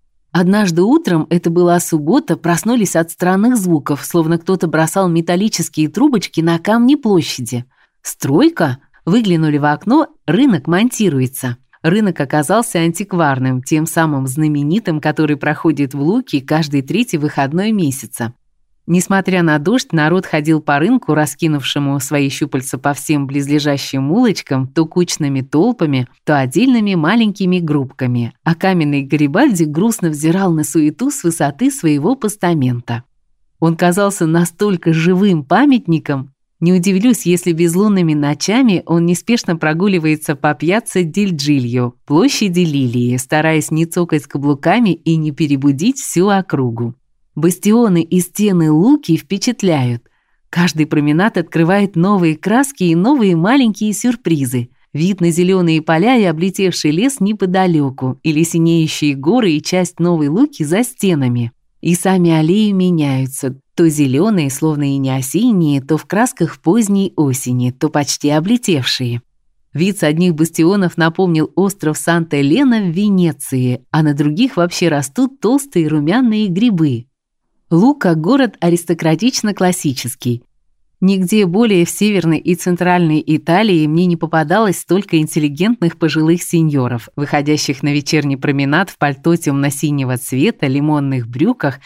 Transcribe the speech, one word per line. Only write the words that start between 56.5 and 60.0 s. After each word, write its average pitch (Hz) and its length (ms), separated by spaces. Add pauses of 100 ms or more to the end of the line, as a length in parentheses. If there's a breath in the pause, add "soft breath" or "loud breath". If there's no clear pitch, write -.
лес 208 300
неподалёку, 180 1000
или 160 200
синеющие 165 680
горы 170 400
и 147 80
часть 180 380
Новой 165 280